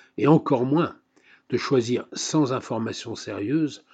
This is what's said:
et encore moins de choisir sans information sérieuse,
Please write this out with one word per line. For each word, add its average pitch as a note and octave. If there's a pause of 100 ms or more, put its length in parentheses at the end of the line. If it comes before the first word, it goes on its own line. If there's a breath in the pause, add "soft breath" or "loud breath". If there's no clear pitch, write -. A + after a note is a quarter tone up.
(160 soft breath)
et -
encore C#3
moins C#3 (520 soft breath)
de -
choisir B2
sans D3
information A2+
sérieuse, A2+